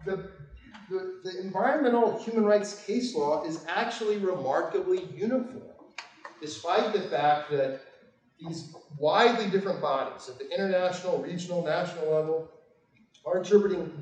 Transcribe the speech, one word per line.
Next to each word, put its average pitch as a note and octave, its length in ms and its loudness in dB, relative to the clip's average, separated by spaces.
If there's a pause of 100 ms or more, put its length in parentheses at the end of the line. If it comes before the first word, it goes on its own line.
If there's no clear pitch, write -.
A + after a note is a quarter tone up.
the, F#3+ 240 -6 (600)
the, F#3 340 -6
the F#3 160 -8
environmental A#3 840 2
human A3+ 220 2
rights G#3 400 2
case B3 300 -2
law D3+ 300 0
is D#3+ 240 -8
actually G#3+ 480 -2
remarkably F3+ 880 0 (100)
uniform, A#3 480 -2 (800)
despite F3+ 540 0
the F#3+ 80 2
fact D3 480 2
that C3+ 320 -2 (580)
these D#3+ 320 -12 (260)
widely G#3 520 4
different F#3 320 0
bodies C3+ 480 -4
at B2 80 -16
the C#3 160 -12
international, F3+ 640 0
regional, F3 440 -4
national E3 480 -2
level D#3 400 0 (760)
are F3 100 0
interpreting F3+ 640 4